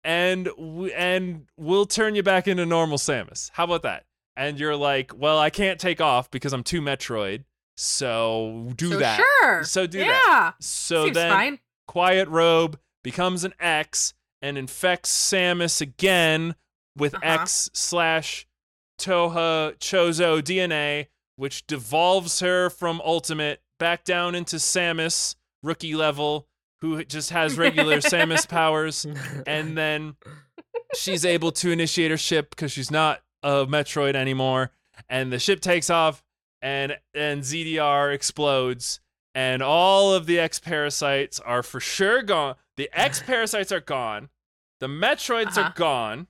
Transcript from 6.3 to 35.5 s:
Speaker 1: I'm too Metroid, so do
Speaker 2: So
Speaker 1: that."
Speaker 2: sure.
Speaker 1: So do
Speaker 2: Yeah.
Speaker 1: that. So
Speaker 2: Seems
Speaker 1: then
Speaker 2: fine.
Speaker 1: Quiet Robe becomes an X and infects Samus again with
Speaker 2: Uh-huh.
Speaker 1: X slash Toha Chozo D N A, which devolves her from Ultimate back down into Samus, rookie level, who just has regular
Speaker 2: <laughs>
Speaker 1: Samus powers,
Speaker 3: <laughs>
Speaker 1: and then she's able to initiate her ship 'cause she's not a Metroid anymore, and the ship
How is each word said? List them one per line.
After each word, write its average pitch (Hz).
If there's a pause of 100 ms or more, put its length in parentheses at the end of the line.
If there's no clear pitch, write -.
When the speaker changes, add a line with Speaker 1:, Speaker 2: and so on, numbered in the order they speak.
Speaker 1:
I'm 123
too 170
Metroid, 120 (320)
so 113
do 170
Speaker 2:
So 165
Speaker 1:
that." 117 (240)
Speaker 2:
sure. 190
Speaker 1:
So 185
do 175
Speaker 2:
Yeah. 453
Speaker 1:
that. 370
So -
Speaker 2:
Seems 240
Speaker 1:
then 170
Speaker 2:
fine. 247 (280)
Speaker 1:
Quiet 185
Robe 165 (240)
becomes 180
an 185
X 156 (280)
and 143
infects 175
Samus 175
again 165 (420)
with 147
Speaker 2:
Uh-huh. - (180)
Speaker 1:
X -
slash 160 (540)
Toha 170
Chozo 170
D 180
N 175
A, 147 (300)
which 135
devolves 160
her 180
from 170
Ultimate 160 (180)
back 170
down 175
into 170
Samus, 165 (280)
rookie 160
level, 151 (320)
who 160
just 143
has 160
regular 160
Speaker 2:
<laughs> 143
Speaker 1:
Samus 165
powers, 160 (220)
Speaker 3:
<laughs> 135
Speaker 1:
and 156
then 151 (760)
she's 190
able 170
to 175
initiate 165
her 156
ship 151
'cause 147
she's 135
not 156 (220)
a 139
Metroid 143
anymore, 131 (360)
and 131
the 123
ship 196